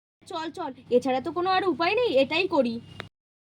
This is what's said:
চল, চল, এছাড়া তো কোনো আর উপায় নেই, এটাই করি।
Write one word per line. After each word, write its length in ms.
চল, 220
চল, 200
এছাড়া 300
তো 120
কোনো 180
আর 140
উপায় 300
নেই, 220
এটাই 320
করি। 260